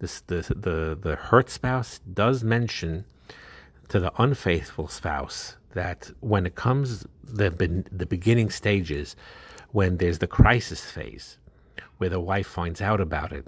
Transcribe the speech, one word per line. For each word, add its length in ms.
this, 220
the, 340
the, 440
the 140
hurt 340
spouse, 520
does 300
mention 600
to 100
the 200
unfaithful 680
spouse 640
that 440
when 260
it 120
comes 500
the 300
be-, 400
the 140
beginning 440
stages, 640
when 280
there's 200
the 80
crisis 580
phase, 540
where 120
the 80
wife 300
finds 320
out 200
about 300
it 180